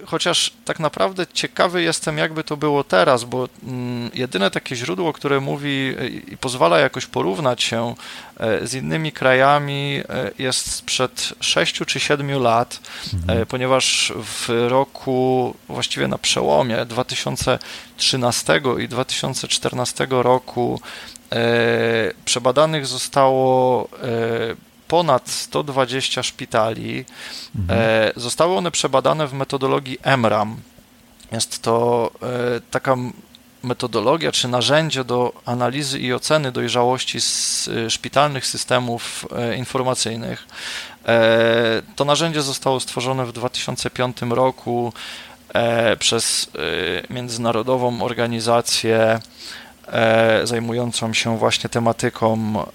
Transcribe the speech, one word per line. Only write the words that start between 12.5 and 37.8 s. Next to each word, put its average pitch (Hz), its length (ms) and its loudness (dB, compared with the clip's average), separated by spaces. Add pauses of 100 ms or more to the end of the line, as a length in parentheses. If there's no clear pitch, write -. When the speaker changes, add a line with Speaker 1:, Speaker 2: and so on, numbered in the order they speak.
Speaker 2:
Mhm. 92 280 0
Speaker 1:
e, - 40 -2
ponieważ 127 680 0
w 117 520 -2
roku, 127 840 2 (140)
właściwie 135 400 -4
na 131 100 -4
przełomie 127 680 2
dwa 117 180 -2
tysiące 127 540 -2 (380)
trzynastego 127 840 0
i 117 100 -4
dwa 123 160 -2
tysiące - 440 -4
czternastego 127 720 -2
roku, 123 580 2 (520)
e, - 40 -2 (880)
przebadanych 135 640 2
zostało, 131 1000 4 (140)
e, 113 640 -2 (220)
ponad 156 420 2
sto - 320 -4
dwadzieścia 131 600 -2
szpitali. 113 840 -2 (540)
Speaker 2:
Mhm. 104 220 2
Speaker 1:
E, 110 360 4
zostały 156 400 2
one 180 140 0
przebadane 143 560 2
w 131 60 -8
metodologii 135 720 -2
M 131 240 4
ram. 107 300 2 (760)
Jest - 300 -6
to, 117 480 2 (120)
e, - 40 -6 (440)
taka 131 220 0
m-, 123 200 -2 (500)
metodologia 123 680 0
czy - 160 0
narzędzie 135 560 2
do 123 280 0 (120)
analizy 127 540 -2
i 123 140 -2
oceny 135 400 0
dojrzałości 123 680 0
s-, - 520 -2 (180)